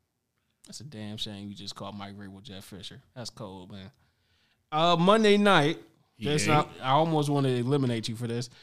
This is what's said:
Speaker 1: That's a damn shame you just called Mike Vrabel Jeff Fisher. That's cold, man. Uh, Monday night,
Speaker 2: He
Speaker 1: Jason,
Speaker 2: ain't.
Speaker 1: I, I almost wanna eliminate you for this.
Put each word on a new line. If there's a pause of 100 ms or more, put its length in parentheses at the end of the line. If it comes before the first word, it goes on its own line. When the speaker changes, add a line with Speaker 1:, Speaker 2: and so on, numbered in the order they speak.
(680)
Speaker 1:
That's
a
damn
shame
you
just
called
Mike
Vrabel
Jeff
Fisher. (160)
That's
cold,
man. (800)
Uh,
Monday
night, (380)
Speaker 2:
He
Speaker 1:
Jason,
Speaker 2:
ain't. (140)
Speaker 1:
I,
I
almost
wanna
eliminate
you
for
this. (140)